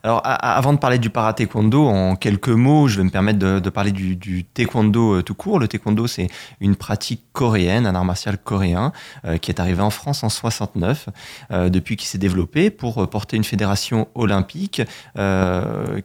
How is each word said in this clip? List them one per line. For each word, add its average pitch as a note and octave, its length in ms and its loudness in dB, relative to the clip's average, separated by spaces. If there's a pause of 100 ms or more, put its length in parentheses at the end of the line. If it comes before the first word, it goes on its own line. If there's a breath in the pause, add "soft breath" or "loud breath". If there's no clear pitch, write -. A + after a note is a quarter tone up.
Alors, A#2 140 2
a-, B2+ 160 0
a-, - 220 0
avant C#3+ 160 4
de C#3+ 60 2
parler B2+ 200 2
du A2+ 120 0
para-taekwondo, A2 760 2
en F#2+ 260 2
quelques G2+ 360 0
mots, C#3 360 6
je G2+ 120 2
vais F#2+ 60 2
me F#2 60 2
permettre G2+ 280 2
de, F#2+ 200 2
de F#2+ 120 0
parler G2+ 200 0
du, F#2+ 240 -2
du F2+ 300 -6
taekwondo, G#2+ 720 2
euh, F2+ 60 2
tout F#2+ 120 -6
court. G3 240 -2
Le A#2 80 2
taekwondo, G#2+ 400 -2
c'est F2+ 220 -4 (320 loud breath)
une G2 160 2
pratique - 560 -6
coréenne, A2 540 2
un F#2 100 0
art F2+ 80 0
martial F#2 340 -4
coréen, F#2+ 540 0 (320 loud breath)
euh, E2 140 -2
qui - 120 -6
est - 80 -2
arrivé F2+ 240 0
en G#2 80 2
France - 320 -6
en A2+ 60 -2
soixante-neuf, G#2+ 800 -4 (420 loud breath)
euh, F2+ 180 0
depuis F#2 280 0
qu'il - 100 -10
s'est - 120 -8
développé F#2+ 520 0
pour, A#2 320 -6
euh, F#2 40 0
porter G#2+ 300 -6
une A2 80 0
fédération G#2 680 -2
olympique, A#2 680 -2 (360 loud breath)
euh, G2 880 0